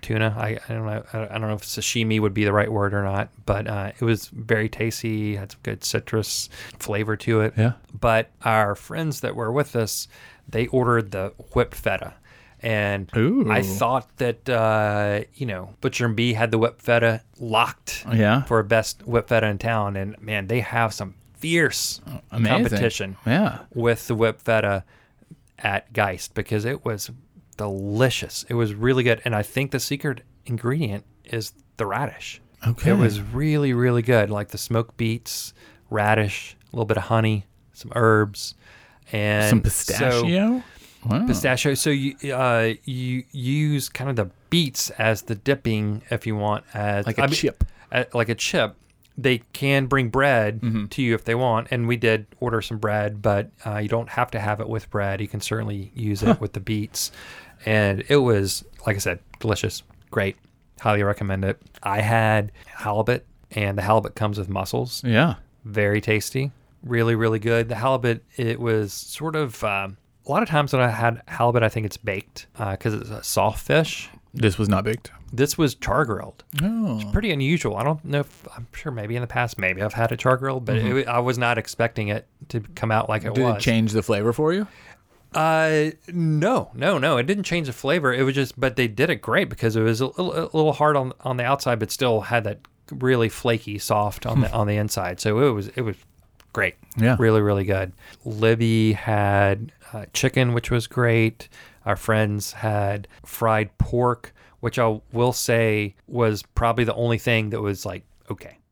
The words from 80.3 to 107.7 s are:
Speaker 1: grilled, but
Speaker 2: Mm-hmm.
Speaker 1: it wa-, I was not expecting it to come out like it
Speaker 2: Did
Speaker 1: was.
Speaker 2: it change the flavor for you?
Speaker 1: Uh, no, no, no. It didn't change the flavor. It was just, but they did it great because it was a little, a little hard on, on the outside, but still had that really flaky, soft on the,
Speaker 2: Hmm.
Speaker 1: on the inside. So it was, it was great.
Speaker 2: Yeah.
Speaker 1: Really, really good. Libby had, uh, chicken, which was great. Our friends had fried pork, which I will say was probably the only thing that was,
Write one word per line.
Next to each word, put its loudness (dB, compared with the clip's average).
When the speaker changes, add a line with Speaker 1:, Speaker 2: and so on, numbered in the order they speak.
Speaker 1:
grilled, -4
but 0
Speaker 2:
Mm-hmm. 0
Speaker 1:
it -2
wa-, -4
I 2
was 0
not 2
expecting -2
it -4
to -4
come -2
out 2
like -2
it -4
Speaker 2:
Did 2
Speaker 1:
was. 2
Speaker 2:
it -4
change 2
the 2
flavor 2
for 0
you? -2
Speaker 1:
Uh, 2
no, 0
no, 0
no. 2
It 2
didn't -2
change -2
the -6
flavor. 0
It 2
was 2
just, -2
but 0
they 2
did 0
it -2
great 0
because -2
it 2
was 2
a 0
little, -4
a -2
little 4
hard 2
on, -2
on -4
the -2
outside, 0
but -4
still 2
had -2
that -6
really 2
flaky, -2
soft 0
on 2
the, 2
Speaker 2:
Hmm. -4
Speaker 1:
on 2
the 0
inside. -2
So 2
it 4
was, -4
it -6
was -4
great. 0
Speaker 2:
Yeah. 4
Speaker 1:
Really, 6
really 2
good. -2
Libby 2
had, 2
uh, -10
chicken, 2
which -2
was 0
great. 2
Our 0
friends 0
had -4
fried 0
pork, -2
which -4
I 2
will 2
say 0
was 0
probably 2
the 0
only 0
thing 0
that -4
was, -4